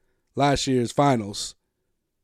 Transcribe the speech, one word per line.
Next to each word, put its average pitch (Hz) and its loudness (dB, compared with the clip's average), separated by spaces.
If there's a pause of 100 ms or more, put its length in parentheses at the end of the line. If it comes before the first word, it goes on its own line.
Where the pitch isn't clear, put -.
(360)
last 139 0
year's 127 0
finals. 120 0 (680)